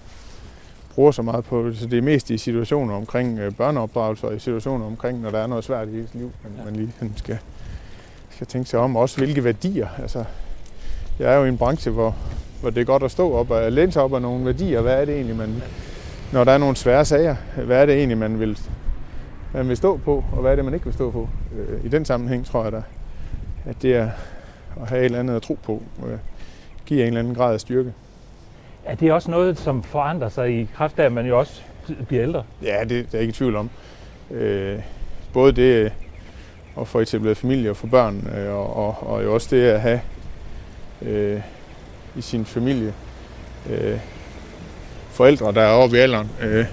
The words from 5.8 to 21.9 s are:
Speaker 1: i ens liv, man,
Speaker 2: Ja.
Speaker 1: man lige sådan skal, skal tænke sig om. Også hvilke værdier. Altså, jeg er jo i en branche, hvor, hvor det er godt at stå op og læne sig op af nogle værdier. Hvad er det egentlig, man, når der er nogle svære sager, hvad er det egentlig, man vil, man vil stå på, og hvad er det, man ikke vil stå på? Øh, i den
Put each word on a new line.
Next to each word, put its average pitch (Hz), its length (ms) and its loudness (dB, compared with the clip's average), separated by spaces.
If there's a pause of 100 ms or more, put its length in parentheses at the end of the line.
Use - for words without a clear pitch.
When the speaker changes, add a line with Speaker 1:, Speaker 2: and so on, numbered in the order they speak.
Speaker 1:
i 110 120 -8
ens 113 140 -10
liv, 120 180 -10 (120)
man, 107 140 -14
Speaker 2:
Ja. 113 80 -14
Speaker 1:
man 107 100 -8
lige 110 240 -4
sådan 110 160 -6
skal, 113 220 -6 (920)
skal - 180 -12
tænke 127 220 -6
sig 117 100 0
om. 127 160 2
Også 123 220 2
hvilke 139 260 0
værdier. 120 440 0 (140)
Altså, 120 220 -4 (960)
jeg 127 140 4
er 143 40 8
jo 139 80 6
i 131 40 4
en 123 80 0
branche, 123 340 0
hvor, 113 240 0 (460)
hvor 123 80 -2
det 120 120 2
er 117 40 2
godt 135 180 4
at 127 80 0
stå 175 220 2
op 120 180 2
og 113 200 2
læne 165 200 4
sig 160 120 2
op 135 100 0
af 127 80 0
nogle 123 240 -2
værdier. 127 360 0
Hvad 131 200 4
er 147 40 2
det 147 100 -2
egentlig, 120 200 -4
man, 110 260 -4 (720)
når 127 100 8
der 131 80 8
er 139 60 10
nogle 139 180 4
svære 131 300 6
sager, 151 300 4 (300)
hvad 123 160 6
er 147 40 8
det 143 100 6
egentlig, 127 220 4
man 110 220 0
vil, 107 200 -2 (920)
man 131 160 0
vil 123 80 2
stå 185 200 4
på, 143 340 0
og 127 100 0
hvad 131 100 6
er - 40 6
det, 135 100 2
man 135 80 -2
ikke 175 120 -4
vil 120 80 -2
stå 123 180 -2
på? 113 180 -2 (280)
Øh, 107 280 -4
i - 20 -4
den 147 180 2